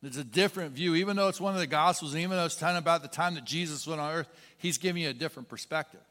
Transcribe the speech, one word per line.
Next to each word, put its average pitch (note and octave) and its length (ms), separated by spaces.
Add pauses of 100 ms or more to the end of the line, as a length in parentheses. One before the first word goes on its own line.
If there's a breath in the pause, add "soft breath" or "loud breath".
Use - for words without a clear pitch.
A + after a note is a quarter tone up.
It's C3+ 140
a C#3+ 80
different E3+ 480
view. E3 220
Even G3 200
though G3 140
it's F#3 120
one G3 120
of F#3 80
the E3+ 60
Gospels, D#3 480
and D#3+ 80
even F#3 160
though E3+ 80
it's D#3 100
telling F3 220
about E3 240
the C#3+ 60
time F3 260
that C#3+ 100
Jesus D3+ 420
went D#3 140
on D3+ 140
earth, D#3+ 140 (280 loud breath)
he's E3+ 220
giving F3 240
you D3+ 80
a C3 40
different C3 360
perspective. D3 500 (100)